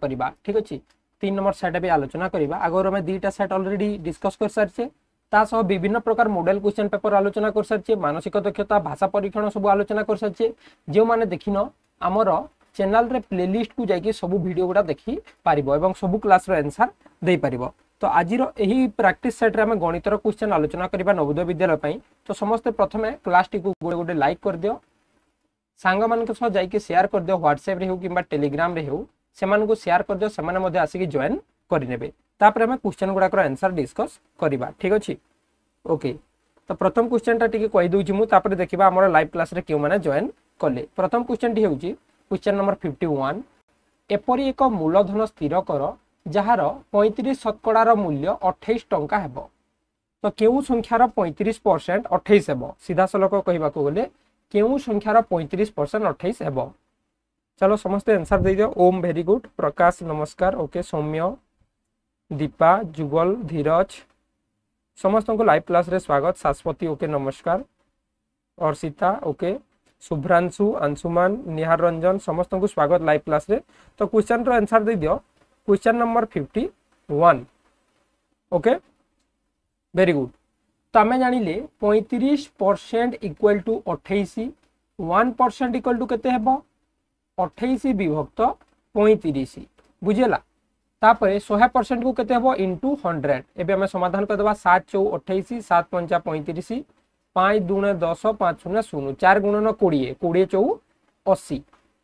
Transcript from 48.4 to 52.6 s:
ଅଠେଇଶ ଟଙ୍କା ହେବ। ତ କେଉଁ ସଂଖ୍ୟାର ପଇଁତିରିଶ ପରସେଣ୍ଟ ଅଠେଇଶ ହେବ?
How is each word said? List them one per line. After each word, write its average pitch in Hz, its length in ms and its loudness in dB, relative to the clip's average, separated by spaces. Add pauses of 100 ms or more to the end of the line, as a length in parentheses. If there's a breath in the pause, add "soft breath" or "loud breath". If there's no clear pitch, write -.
ଅଠେଇଶ 214 460 -2
ଟଙ୍କା 151 300 -2
ହେବ। 135 180 -10 (840)
ତ - 20 0 (120)
କେଉଁ 226 240 4
ସଂଖ୍ୟାର 240 400 0 (140)
ପଇଁତିରିଶ 185 480 -2
ପରସେଣ୍ଟ 185 480 0
ଅଠେଇଶ 190 380 4
ହେବ? 131 120 -2 (180)